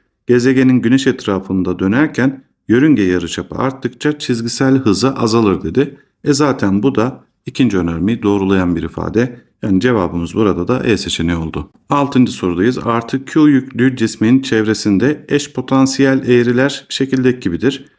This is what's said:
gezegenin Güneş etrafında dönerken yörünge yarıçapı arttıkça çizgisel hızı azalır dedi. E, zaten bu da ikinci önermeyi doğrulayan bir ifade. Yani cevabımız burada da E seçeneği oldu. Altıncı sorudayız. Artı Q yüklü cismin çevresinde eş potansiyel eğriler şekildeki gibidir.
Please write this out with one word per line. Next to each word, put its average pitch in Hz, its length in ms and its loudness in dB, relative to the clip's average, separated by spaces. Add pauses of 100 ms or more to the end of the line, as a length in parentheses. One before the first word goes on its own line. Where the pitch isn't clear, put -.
(260)
gezegenin 127 540 4
Güneş 123 260 2
etrafında 95 720 -2
dönerken 131 640 0 (240)
yörünge 123 340 4
yarıçapı 87 520 -2
arttıkça 131 640 -4
çizgisel 127 600 -2
hızı 117 360 0
azalır 110 480 0
dedi. 120 360 -2 (260)
E, 147 80 2
zaten 127 500 0
bu 131 120 0
da 120 300 -2 (220)
ikinci 110 320 0
önermeyi 87 440 -2
doğrulayan 95 540 0
bir 80 60 -4
ifade. 82 600 -4 (180)
Yani 95 180 0
cevabımız 87 540 -2
burada 90 340 0
da 127 160 -2
E 113 120 2
seçeneği 85 400 -4
oldu. 78 340 -8 (200)
Altıncı 135 420 0
sorudayız. 95 460 -2
Artı 117 460 -4
Q - 160 0 (100)
yüklü 131 460 0
cismin 113 460 2
çevresinde 110 840 0
eş 143 240 -2
potansiyel 135 760 0
eğriler 123 600 2
şekildeki 127 520 0
gibidir. 95 440 -2 (140)